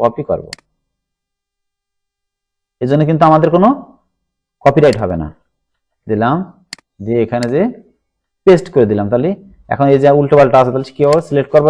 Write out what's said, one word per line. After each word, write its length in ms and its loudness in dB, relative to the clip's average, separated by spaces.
কপি 280 -4
করব। 180 -6
এর 80 -6
জন্য 200 0
কিন্তু 200 0
আমাদের 260 2
কোনো 140 2
কপিরাইট 380 2
হবে 200 -4
না। 60 -8
দিলাম, 260 -2
দিয়ে 200 -2
এখানে 280 -6
যে 80 -2
পেস্ট 280 2
করে 180 4
দিলাম। 200 -2
তাহলে 180 -2
এখন 200 -2
এই 100 2
যে 40 4
উল্টো 200 0
পাল্টা 220 4
আছে, 120 0
তাহলে 140 -6
কি 100 -2
হবে, 200 2
সিলেক্ট 260 -4
করবো 160 4